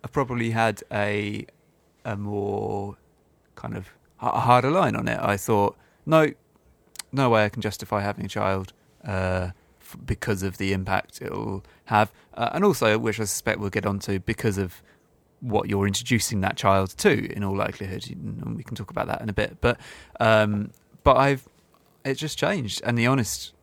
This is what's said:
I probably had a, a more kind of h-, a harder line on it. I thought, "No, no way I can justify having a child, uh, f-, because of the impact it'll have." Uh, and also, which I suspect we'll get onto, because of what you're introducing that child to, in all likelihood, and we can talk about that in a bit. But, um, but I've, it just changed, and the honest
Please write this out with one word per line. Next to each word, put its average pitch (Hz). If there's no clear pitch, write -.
I 131
probably 120
had 113
a, 104
a 110
more 101
kind 110
of 98
h-, -
a -
harder 123
line 156
on 117
it. 113
I 101
thought, 101
"No, 156
no 131
way 110
I 104
can 113
justify 104
having 104
a 98
child, 95
uh, 92
f-, -
because 101
of 95
the 98
impact 95
it'll 98
have." 107
Uh, 117
and 180
also, 120
which 110
I 110
suspect 101
we'll 101
get 101
onto, 98
because 107
of 95
what 107
you're 101
introducing 101
that 95
child 98
to, 117
in 101
all 98
likelihood, 101
and 110
we 113
can -
talk 104
about -
that -
in 113
a 101
bit. -
But, 120
um, 107
but 135
I've, 135
it 135
just 151
changed, 135
and 120
the 117
honest 131